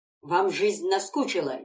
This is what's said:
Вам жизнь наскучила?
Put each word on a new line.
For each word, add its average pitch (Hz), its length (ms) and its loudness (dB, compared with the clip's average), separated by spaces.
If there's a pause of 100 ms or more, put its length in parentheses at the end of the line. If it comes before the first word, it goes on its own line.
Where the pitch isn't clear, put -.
(220)
Вам 180 280 2
жизнь 202 380 0
наскучила? 190 760 0